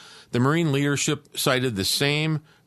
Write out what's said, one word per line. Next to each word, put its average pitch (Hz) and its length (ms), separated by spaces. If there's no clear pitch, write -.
the 120 80
Marine 151 320
leadership 143 680
cited 127 380
the 95 80
same 147 560